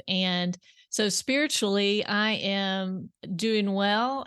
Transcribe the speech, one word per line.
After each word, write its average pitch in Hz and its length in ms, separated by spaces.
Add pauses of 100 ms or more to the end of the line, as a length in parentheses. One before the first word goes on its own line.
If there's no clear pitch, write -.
And 180 480 (360)
so 214 180
spiritually, 208 960
I 214 280
am 190 760 (260)
doing 208 380
well 214 540